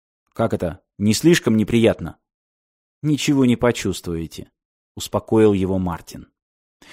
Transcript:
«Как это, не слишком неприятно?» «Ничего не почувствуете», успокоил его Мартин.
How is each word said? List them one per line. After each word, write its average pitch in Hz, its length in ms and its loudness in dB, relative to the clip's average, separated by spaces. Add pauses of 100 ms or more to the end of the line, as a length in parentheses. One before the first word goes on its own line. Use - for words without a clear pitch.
(320)
«Как 113 220 -2
это, 87 260 -6 (180)
не 104 160 2
слишком 151 420 2
неприятно?» 107 600 0 (840)
«Ничего 143 420 0
не 120 120 2
почувствуете», 87 920 -4 (460)
успокоил 107 560 2
его 95 260 0
Мартин. - 500 -8 (640)